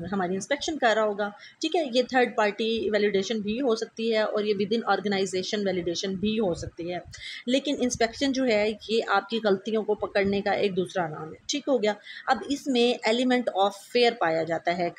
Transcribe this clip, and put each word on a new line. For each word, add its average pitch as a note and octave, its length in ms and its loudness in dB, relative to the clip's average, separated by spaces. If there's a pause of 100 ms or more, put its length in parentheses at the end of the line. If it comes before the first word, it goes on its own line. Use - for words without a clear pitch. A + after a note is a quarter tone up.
(120)
हमारी F#3 220 -2
inspection C#4+ 420 -4
कर A3+ 200 2
रहा A3 80 2
होगा। G#3 280 -2 (300)
ठीक - 120 -2
है, C#4+ 220 0
ये B3+ 60 6
third B3 340 0
party A3 540 0
validation G#3 500 0
भी G#3 180 -2
हो B3 180 2
सकती A3+ 340 -4
है G#3+ 160 2
और G#3+ 200 -2
ये G#3 80 2
within G3+ 420 0
organization F#3+ 680 -2
validation F3+ 440 -2
भी G3 280 -2
हो G3 180 0
सकती E3 360 -10
है, F3 120 -8 (460)
लेकिन C4+ 280 0
inspection B3 560 0
जो C4 120 0
है G#3+ 260 2
ये A3 300 -2
आपकी G3+ 400 0
गलतियों G#3+ 420 4
को G#3 120 0
पकड़ने G3+ 460 2
का G3 120 0
एक G3 220 0
दूसरा F3+ 340 0
नाम D#3 200 -10
है। D#3+ 100 -16 (120)
ठीक D4 180 -4
हो C4+ 100 4
गया, G#3 180 2 (320)
अब B3 120 2 (100)
इसमें B3 480 2 (100)
element B3 340 2
of G3 280 2
fair A#3 500 2
पाया E3 240 2
जाता E3 280 -2
है, F3 260 -2